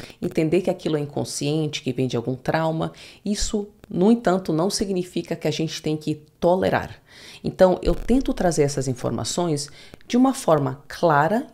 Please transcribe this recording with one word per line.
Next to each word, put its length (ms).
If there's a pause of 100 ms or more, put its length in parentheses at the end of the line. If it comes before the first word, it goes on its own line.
(220)
entender 380
que 100
aquilo 260
é 40
inconsciente, 840
que 100
vem 140
de 100
algum 200
trauma. 560 (320)
Isso 420 (220)
no 220
entanto, 420
não 180
significa 680
que 100
a 40
gente 320
tem 140
que 260 (180)
tolerar. 560 (460)
Então, 400
eu 120
tento 380
trazer 300
essas 260
informações 800 (400)
de 80
uma 160
forma 560
clara, 640